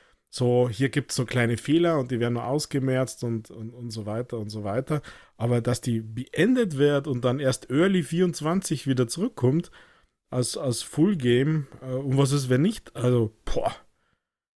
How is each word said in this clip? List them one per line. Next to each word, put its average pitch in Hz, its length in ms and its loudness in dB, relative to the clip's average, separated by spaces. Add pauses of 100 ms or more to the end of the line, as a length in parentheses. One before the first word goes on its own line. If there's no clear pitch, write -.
(300)
so, 123 380 2
hier 123 220 0
gibt's - 240 -4
so 131 100 0
kleine 117 320 0
Fehler 165 420 2
und 127 120 -2
die 120 100 0
werden 120 140 0
nur 117 100 -4
ausgemerzt 131 800 -2
und, 113 260 -4
und, 110 200 -12
und 120 200 -12
so 110 140 -10
weiter 113 340 -6
und 104 120 -8
so 107 120 -10
weiter. 131 380 -4 (380)
Aber 120 240 0
dass 120 180 -2
die 113 200 -2
beendet 156 760 0
wird 143 300 2
und 123 180 -2
dann 127 160 0
erst 131 300 -2
Early 180 320 4
vierundzwanzig 165 840 -2
wieder 127 220 2
zurückkommt 165 640 0 (580)
als, 123 300 -2
als 131 240 -2
Full 185 340 2
Game, 135 500 2 (140)
äh, 131 140 -10
und 135 240 0
was 139 140 4
ist, 135 180 0
wenn 127 100 4
nicht? 208 340 -2
Also, 123 400 2 (120)
boah. - 280 0 (840)